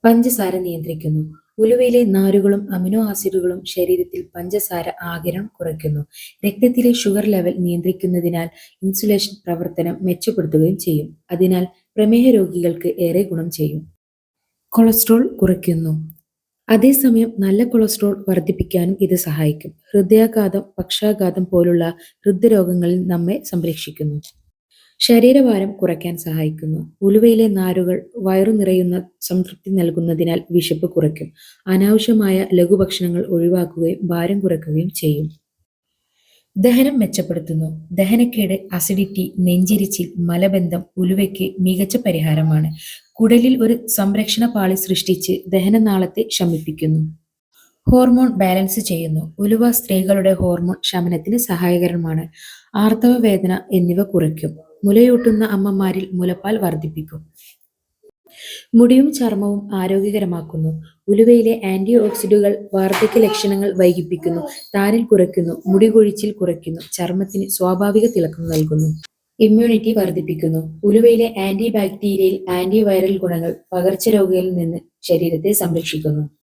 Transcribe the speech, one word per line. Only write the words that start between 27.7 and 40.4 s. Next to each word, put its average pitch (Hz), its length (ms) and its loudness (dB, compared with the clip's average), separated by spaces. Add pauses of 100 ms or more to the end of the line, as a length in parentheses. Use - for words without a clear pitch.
വയറു 190 340 0
നിറയുന്ന 185 460 0 (240)
സംതൃപ്തി - 480 -6
നൽകുന്നതിനാൽ 170 680 -2 (120)
വിശപ്പ് 170 380 0
കുറയ്ക്കും. 156 400 0 (380)
അനാവശ്യമായ 196 840 2
ലഘുഭക്ഷണങ്ങൾ 180 720 2
ഒഴിവാക്കുകയും 170 800 -2
ഭാരം 170 360 -2
കുറയ്ക്കുകയും 165 520 -2
ചെയ്യും. 156 360 -2 (1300)
ദഹനം 247 440 4
മെച്ചപ്പെടുത്തുന്നു. 160 720 -4 (220)
ദഹനക്കേട്, 202 600 0 (200)
അസിഡിറ്റി, 190 520 -2 (140)
നെഞ്ചിരിച്ചിൽ, 180 680 0 (120)
മലബന്ധം 175 680 -2 (140)